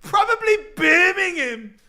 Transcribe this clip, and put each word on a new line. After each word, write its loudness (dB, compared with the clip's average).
Probably 0
Birmingham. 0